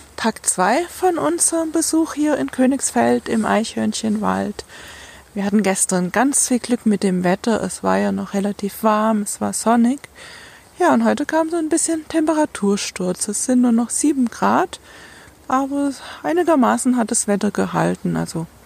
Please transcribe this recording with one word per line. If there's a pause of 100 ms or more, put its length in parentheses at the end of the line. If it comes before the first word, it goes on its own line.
(160)
Tag
zwei
von
unserem
Besuch
hier
in
Königsfeld
im
Eichhörnchenwald. (720)
Wir
hatten
gestern
ganz
viel
Glück
mit
dem
Wetter.
Es
war
ja
noch
relativ
warm,
es
war
sonnig. (800)
Ja,
und
heute
kam
so
ein
bisschen
Temperatursturz.
Es
sind
nur
noch
sieben
Grad, (680)
aber (280)
einigermaßen
hat
das
Wetter
gehalten.
Also (200)